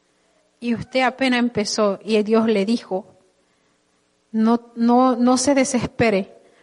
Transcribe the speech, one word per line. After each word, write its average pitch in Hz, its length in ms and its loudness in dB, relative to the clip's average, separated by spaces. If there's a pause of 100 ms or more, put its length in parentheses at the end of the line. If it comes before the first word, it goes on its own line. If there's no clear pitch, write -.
(580)
y 240 160 -4
usted 254 280 -4
apenas 254 360 0
empezó 214 640 -2
y 214 220 0
Dios 220 220 2
le 208 180 0
dijo, 202 420 -4 (1300)
no, 226 420 0
no, 240 400 2
no 247 220 2
se 269 180 0
desespere, 240 800 -2 (280)